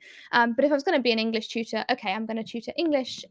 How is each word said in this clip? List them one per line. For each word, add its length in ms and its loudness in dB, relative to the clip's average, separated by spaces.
Um, 200 4
but 140 4
if 40 6
I 40 2
was 80 2
gonna 180 2
be 120 2
an 60 2
English 300 -2
tutor, 420 -4
okay, 220 -2
I'm 140 -4
gonna 180 -6
tutor 320 -10
English, 540 -2